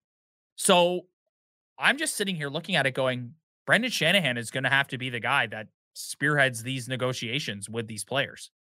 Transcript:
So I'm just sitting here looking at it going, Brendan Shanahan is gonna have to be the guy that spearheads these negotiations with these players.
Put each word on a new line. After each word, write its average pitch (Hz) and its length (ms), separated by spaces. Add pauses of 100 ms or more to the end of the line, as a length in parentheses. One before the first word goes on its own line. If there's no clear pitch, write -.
(560)
So 180 500 (720)
I'm 202 200
just 311 180
sitting 190 200
here 147 120
looking 170 280
at 139 100
it 131 60
going, 127 420 (320)
Brendan 214 240
Shanahan 160 460
is 117 140
gonna 131 200
have 139 180
to 127 100
be 127 120
the 120 100
guy 123 280
that 107 200 (260)
spearheads 139 680
these 127 260
negotiations 123 800
with 110 180
these 107 180
players. - 460 (120)